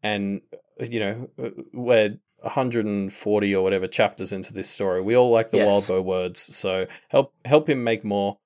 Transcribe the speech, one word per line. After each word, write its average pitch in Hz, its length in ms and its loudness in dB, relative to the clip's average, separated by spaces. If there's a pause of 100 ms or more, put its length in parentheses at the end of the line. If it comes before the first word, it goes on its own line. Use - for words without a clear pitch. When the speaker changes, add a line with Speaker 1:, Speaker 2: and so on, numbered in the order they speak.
Speaker 1:
and, 101 380 -4 (400)
you 117 220 -4
know, 110 280 -6 (140)
uh, 117 60 -6 (240)
we're 113 440 2 (240)
a - 80 -8
hundred 120 360 -2
and 101 260 -2
forty 104 420 0
or 95 80 2
whatever 95 240 0
chapters 98 460 0
into 95 220 -8
this 95 160 -8
story. 92 320 -2
We 107 160 0
all 123 120 6
like 113 200 4
the 107 80 0
Speaker 2:
Yes. 101 160 4 (160)
Speaker 1:
Walbo 95 120 0
words, 92 380 -4 (160)
so 95 300 -4 (240)
help, 139 240 2 (100)
help 151 260 4
him 131 140 -2
make 113 220 -2
more. 101 400 -2